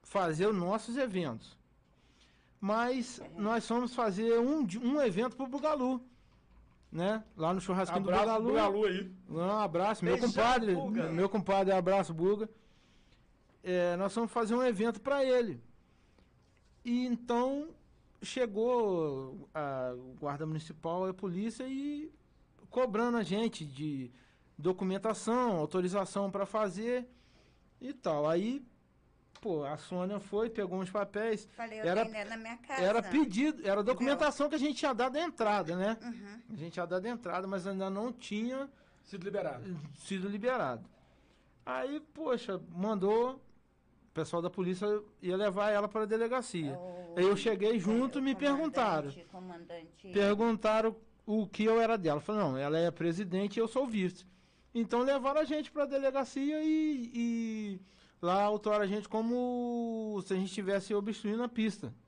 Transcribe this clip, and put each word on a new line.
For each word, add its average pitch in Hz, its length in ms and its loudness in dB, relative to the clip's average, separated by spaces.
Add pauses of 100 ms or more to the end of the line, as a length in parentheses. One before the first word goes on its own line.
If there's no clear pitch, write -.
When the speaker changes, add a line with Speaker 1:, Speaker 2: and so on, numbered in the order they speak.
Speaker 1:
fazer 175 440 2
os 214 100 4
nossos 214 400 0
eventos. 185 600 -2 (1000)
Mas 233 600 0 (160)
nós 220 320 0
fomos 240 260 0
fazer 226 460 2
um, 277 240 2
de-, 196 160 -4
um 269 200 2
evento 226 360 2
pro 269 100 -4
Bugalu, 262 560 0 (880)
né? 202 320 -2 (140)
Lá 165 180 0
no 190 60 0
churrasquinho 180 420 0
Speaker 2:
Abraço 190 220 4
Speaker 1:
do 220 180 2
Bugalu. - 20 -2
Speaker 2:
pro 233 80 2
Bugalu 214 340 4
aí. 190 260 -2 (180)
Speaker 1:
Um 180 300 0
abraço, 190 440 0
meu 175 100 4
Speaker 3:
Beijão, 240 160 2
Speaker 1:
compadre, 226 440 4
Speaker 3:
Buga. 185 340 -2
Speaker 1:
meu 175 200 2
compadre, 196 440 2
abraço, 185 400 4
Buga. 202 360 2 (1120)
É, 180 340 2
nós 190 160 0
fomos 226 200 -2
fazer 233 240 2
um 254 80 2
evento 220 360 0
pra 277 240 2
ele. 240 380 2 (1200)
E 240 220 0
então 247 600 0 (540)
chegou 196 1300 0
a, 135 400 -2
o 127 240 -14
guarda 143 280 -4
municipal 165 600 -4
e 190 40 -2
a 185 40 -6
polícia 202 540 -4
e 294 420 -6 (600)
cobrando 240 480 2
a 220 40 2
gente 202 420 -2
de 135 460 -6 (460)
documentação, 196 1000 0
autorização 185 720 0
pra 196 160 -2
fazer 220 600 -2 (720)
e 254 120 -10
tal. 151 360 0
Aí, 220 360 0 (760)
pô, 160 240 -2
a 147 120 -4
Sônia 185 420 -4
foi, 208 320 -2
pegou 190 300 -4
uns 185 100 -4
papéis. 208 560 -2 (100)
Speaker 4:
Falei, 220 240 -10
"Eu 214 40 -6
Speaker 1:
Era, 185 180 2
Speaker 4:
tenho, 220 120 -4
né, 208 100 -6
na 226 120 -10
minha 226 200 -12
casa." 269 260 -6
Speaker 1:
era 214 200 4
pedido, 254 580 2
era 196 140 2
Speaker 4:
Entendeu? 202 100 2
Speaker 1:
documentação 277 640 2
que 302 60 0
a 302 40 0
gente 269 200 0
tinha 285 140 0
dado 247 240 0
a 302 40 0
entrada, 208 560 0
né? 202 260 0
Speaker 4:
Uhum. 214 380 -12 (140)
Speaker 1:
A - 20 -10
gente 170 160 -8
tinha 175 140 -4
dado 185 200 -2
a - 40 -2
entrada, 185 360 -4
mas 190 200 -4
ainda 190 240 -2
não 220 220 -4
tinha 247 560 -4 (360)
Speaker 2:
Sido 180 200 -12
liberado. 180 520 -4 (200)
Speaker 1:
sido 196 320 -4
liberado. 202 600 -2 (760)
Aí, 262 360 -4 (120)
poxa, 240 480 -4 (100)
mandou, 214 640 2
o - 800 -20
pessoal 165 300 -4
da 175 80 -2
polícia 185 360 -2 (360)
ia 185 140 0
levar 208 340 2
ela 208 180 2
pra 214 160 -2
delegacia. 226 720 -2
Speaker 4:
O 175 420 -12
Speaker 1:
Aí 180 60 6
eu 196 120 6
cheguei 220 420 2
junto 233 380 2
Speaker 4:
o 277 40 0
Speaker 1:
e 262 40 0
me 269 100 2
Speaker 4:
comandante, 277 240 2
Speaker 1:
perguntaram. 202 540 0 (180)
Speaker 4:
comandante. 170 840 -14
Speaker 1:
Perguntaram 220 840 4 (280)
o 214 220 0
que - 180 -2
eu 226 160 8
era 226 160 4
dela. 151 240 2
Falei, 208 220 0
"Não, 135 160 2
ela 143 200 0
é 170 120 4
presidente 185 640 -2
e 220 40 0
eu 226 80 2
sou 262 180 0
vice." 190 400 -2 (480)
Então 240 280 2
levaram 277 380 2
a 311 40 4
gente 302 280 -2
pra 294 140 2
delegacia 269 760 0
e, 311 520 2
e 226 640 -2 (400)
lá 185 220 4
autuaram 208 420 2
a - 20 0
gente 208 220 -2
como 233 1160 -2
se - 100 -4
a - 20 2
gente 190 120 0
estivesse 196 460 -2
obstruindo 208 480 -2
a 247 60 -2
pista. 214 440 -2 (160)